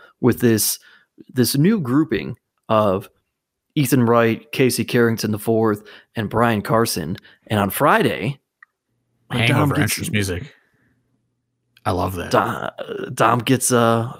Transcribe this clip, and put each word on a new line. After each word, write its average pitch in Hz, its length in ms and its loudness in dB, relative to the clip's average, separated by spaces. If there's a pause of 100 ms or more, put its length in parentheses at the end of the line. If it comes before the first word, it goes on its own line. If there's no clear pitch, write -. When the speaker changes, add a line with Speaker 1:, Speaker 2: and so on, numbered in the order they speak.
(200)
Speaker 1:
with 123 200 2
this, 113 380 2 (500)
this 127 280 0
new 190 240 2
grouping 120 560 -2 (320)
of 107 400 0 (680)
Ethan 131 300 2
Wright, 113 480 2
Casey 120 320 0
Carrington 113 480 0
the 107 60 -4
fourth, 110 440 0 (320)
and 107 140 -4
Brian 110 340 0
Carson. 107 540 -2 (300)
And 110 120 -2
on 101 120 0
Friday, 139 680 0 (920)
when 120 120 -4
Speaker 2:
Hangover 127 340 2
Speaker 1:
Dom 147 80 0
gets 107 100 0
Speaker 2:
entrance - 180 -6
music. 101 440 -4 (1300)
I 101 80 0
love 92 240 -2
that. 82 160 -8
Speaker 1:
Dom, 104 380 -2 (440)
Dom 117 260 2
gets, 120 320 -2
uh, 117 480 2